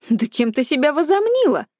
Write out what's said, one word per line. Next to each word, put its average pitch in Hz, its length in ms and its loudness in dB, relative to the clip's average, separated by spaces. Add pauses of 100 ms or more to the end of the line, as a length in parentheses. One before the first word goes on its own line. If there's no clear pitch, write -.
Да 226 180 0
кем 233 260 -4
ты 254 100 -2
себя 277 300 0
возомнила? 370 720 0 (140)